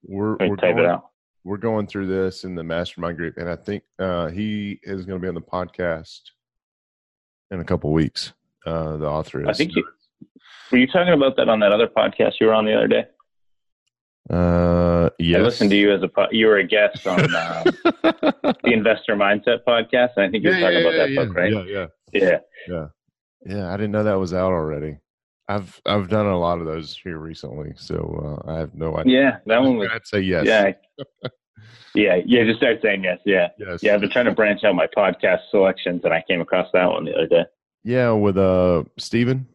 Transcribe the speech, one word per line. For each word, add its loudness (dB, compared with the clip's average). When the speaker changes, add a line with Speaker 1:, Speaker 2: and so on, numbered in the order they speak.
Speaker 1:
We're, -4
Speaker 2:
Let -6
me 0
Speaker 1:
we're -2
Speaker 2:
type 2
it 0
Speaker 1:
going, 4
Speaker 2:
out. -6
Speaker 1:
we're -6
going -2
through -6
this -4
in -10
the -10
mastermind -6
group, -8
and -8
I -6
think, -10
uh, -2
he -8
is -10
gonna -8
be -6
on -8
the -10
podcast -8
in -8
a -8
couple -2
weeks. -2
Uh, -6
the -6
author -6
is. -4
Speaker 2:
I -2
think -4
you, -2
were 4
you 6
talking 2
about 4
that 2
on 4
that 6
other 4
podcast 0
you 6
were 6
on 2
the 0
other 2
day? 2
Speaker 1:
Uh, 2
yes. 2
Speaker 2:
I 4
listened 2
to 4
you 4
as 0
a -4
po-, 0
you 2
were 6
a 2
guest 0
on, 0
um, -2
Speaker 1:
<laughs> -2
Speaker 2:
the 0
Investor 0
Mindset 0
podcast, 2
and 2
I -2
think -4
you 4
were 2
Speaker 1:
Yeah, -2
Speaker 2:
talking 2
Speaker 1:
yeah, 2
Speaker 2:
about 2
Speaker 1:
yeah, 2
Speaker 2:
that 2
Speaker 1:
yeah. 0
Speaker 2:
book, -6
right? 2
Speaker 1:
Yeah, -2
yeah. -6
Speaker 2:
Yeah. 2
Speaker 1:
Yeah. -8
Yeah, -8
I -6
didn't -4
know -2
that 0
was -2
out 0
already. -6
I've, -8
I've 0
done 0
a 0
lot -2
of -8
those -10
here -12
recently, -14
so, -8
uh, -12
I -6
have -10
no -6
idea. 2
Speaker 2:
Yeah, 2
that 2
one 2
was -4
Speaker 1:
I'd -10
say -2
yes. 0
Speaker 2:
Yeah. 4
Speaker 1:
<laughs> -14
Speaker 2:
Yeah, 4
yeah, 4
just 0
start 2
saying 0
yes, -2
yeah. 2
Speaker 1:
Yes. -10
Speaker 2:
Yeah, 4
I've 4
been -2
trying 0
to 2
branch 0
out 4
my 2
podcast 2
selections, 0
and 2
I -2
came -2
across -2
that 4
one 0
the -6
other 0
day. 4
Speaker 1:
Yeah, 2
with, 2
uh, 4
Steven? -2